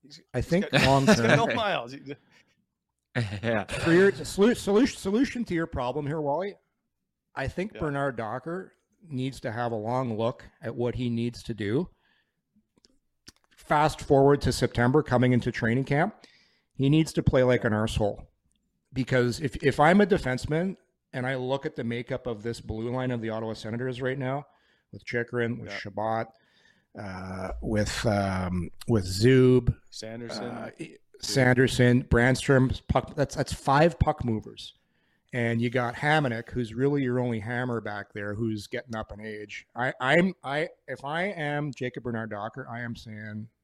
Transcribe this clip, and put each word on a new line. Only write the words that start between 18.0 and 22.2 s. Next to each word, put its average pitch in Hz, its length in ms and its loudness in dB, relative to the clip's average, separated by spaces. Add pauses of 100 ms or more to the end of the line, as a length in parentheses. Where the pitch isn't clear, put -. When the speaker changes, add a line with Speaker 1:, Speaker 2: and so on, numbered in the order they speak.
Speaker 2:
Because 123 480 0
if, - 220 -6
if 147 180 2
I'm 170 200 8
a 208 60 6
defenseman 165 720 0 (360)
and 127 140 -6
I 131 100 -2
look 131 300 -4
at 151 100 -6
the 139 80 -6
makeup 120 420 -6